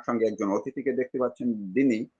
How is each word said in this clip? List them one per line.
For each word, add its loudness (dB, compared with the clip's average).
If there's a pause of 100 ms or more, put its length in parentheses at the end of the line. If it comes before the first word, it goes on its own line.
সঙ্গে 2
একজন 0
অতিথিকে -2
দেখতে -2
পাচ্ছেন, -2
যিনি, 2 (140)